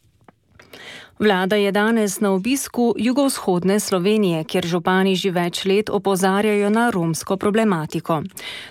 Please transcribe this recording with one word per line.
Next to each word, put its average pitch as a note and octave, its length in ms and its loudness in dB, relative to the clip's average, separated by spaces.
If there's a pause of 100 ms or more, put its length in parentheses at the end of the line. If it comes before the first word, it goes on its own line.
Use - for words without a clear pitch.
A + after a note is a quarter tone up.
(1200)
Vlada F#3+ 340 2
je G3+ 160 2
danes G#3 480 0
na G3+ 120 2
obisku A#3 680 0
jugovzhodne G#3 840 0
Slovenije, F#3 640 0
kjer F3 220 -2
župani F#3 500 2
že F#3 140 -2
več F3 340 -2
let F#3+ 260 0
opozarjajo G3+ 800 2
na A#3 200 2
romsko E3+ 460 -2
problematiko. F3+ 840 0 (480)